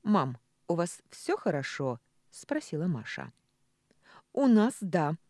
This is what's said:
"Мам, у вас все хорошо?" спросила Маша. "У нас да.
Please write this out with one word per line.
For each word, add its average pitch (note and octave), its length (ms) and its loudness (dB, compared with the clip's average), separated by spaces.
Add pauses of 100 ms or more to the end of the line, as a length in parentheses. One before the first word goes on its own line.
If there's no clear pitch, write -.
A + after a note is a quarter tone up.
"Мам, D3+ 340 2 (300)
у E3+ 80 0
вас E3+ 340 -4
все - 280 -4
хорошо?" C3+ 640 -4 (300)
спросила F3+ 580 -6
Маша. A#2 440 -6 (1000)
"У C4+ 140 4
нас A3+ 340 6
да. E3 340 0 (140)